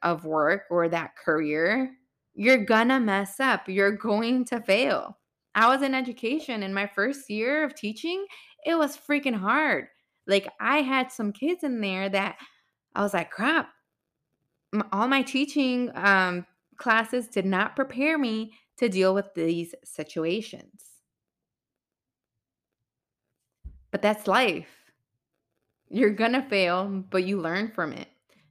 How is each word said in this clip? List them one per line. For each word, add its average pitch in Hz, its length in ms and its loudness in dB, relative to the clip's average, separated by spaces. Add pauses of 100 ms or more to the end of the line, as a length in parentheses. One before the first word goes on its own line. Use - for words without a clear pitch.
of 170 240 -2
work 156 460 0
or 170 180 2
that 165 260 -2
career, 165 800 0 (380)
you're 220 320 4
gonna 233 340 4
mess 202 400 -2
up. 262 280 0
You're 196 240 2
going 233 540 0
to 240 160 -4
fail. 220 560 0 (380)
I 220 120 6
was 262 160 4
in 269 100 0
education 247 720 -4
in 190 100 -6
my 202 140 -2
first 247 420 -4
year 233 340 0
of 294 120 -6
teaching. 330 500 -6 (400)
It 330 100 2
was 294 220 0
freaking 285 380 -2
hard. 220 520 0 (380)
Like, 196 220 2 (120)
I 233 180 0
had 262 340 0
some 208 200 -4
kids 330 320 -4
in 247 180 -2
there 190 280 -2
that 196 280 -2 (580)
I 202 80 0
was 202 100 0
like, 170 180 -2
"Crap." 277 380 0 (1040)
M-, 208 180 0
all 208 160 2
my 269 140 4
teaching, 262 760 0
um, 185 500 2 (320)
classes 226 500 0
did 190 180 -2
not 190 300 0
prepare 269 420 0
me 220 360 -2 (240)
to 240 120 2
deal 190 240 4
with 196 220 -2
these 170 480 -2
situations. - 1200 -8 (3000)
But 202 100 -4
that's 214 260 0
life. 196 640 -2 (1000)
You're 214 200 2
gonna 226 320 0
fail, 190 460 0 (240)
but 185 140 2
you 196 140 -2
learn 180 300 -2
from 165 240 -6
it. - 140 -14 (440)